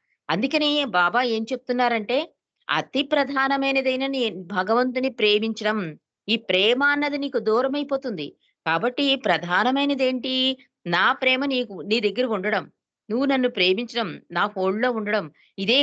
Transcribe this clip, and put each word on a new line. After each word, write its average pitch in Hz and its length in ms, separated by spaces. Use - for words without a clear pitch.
అందుకని 285 400
బాబా 180 340
ఏం 226 200
చెప్తున్నారంటే, 247 720
అతి 156 360
ప్రధానమైనదైన 269 1040
నీ 269 140
భగవంతుని 240 600
ప్రేమించడం. 214 720
ఈ 220 160
ప్రేమ 208 400
అన్నది 285 340
నీకు 277 220
దూరమైపోతుంది. 262 880
కాబట్టి 220 400
ప్రధానమైనదేంటి? 254 1120
నా 175 280
ప్రేమ 254 320
నీకు, 247 360
నీ 202 180
దగ్గర 208 280
ఉండడం. 202 360
నువ్వు 254 160
నన్ను 262 240
ప్రేమించడం, 214 600
నా 175 160
ఫోల్డ్‌లో 202 440
ఉండడం. 208 340
ఇదే 208 260